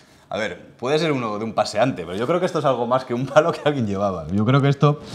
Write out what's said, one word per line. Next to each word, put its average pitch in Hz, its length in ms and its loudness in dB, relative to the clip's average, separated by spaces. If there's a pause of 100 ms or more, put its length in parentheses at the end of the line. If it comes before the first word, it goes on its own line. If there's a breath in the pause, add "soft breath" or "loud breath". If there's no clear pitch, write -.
(300 loud breath)
A - 100 -6
ver, 101 200 -6 (200)
puede 135 180 0
ser 160 140 0
uno 117 260 -2
de 107 80 -6
un 110 80 -6
paseante, 104 540 0
pero 90 100 -8
yo 113 80 -2
creo 170 140 0
que 180 80 0
esto 175 100 -4
es 147 80 0
algo 120 220 0
más 120 180 0
que - 80 -6
un 120 140 -2
palo 156 240 4
que 160 140 -8
alguien 143 200 0
llevaba. 95 460 -2
Yo 104 140 2
creo 131 180 4
que 139 60 4
esto 147 300 2 (160 loud breath)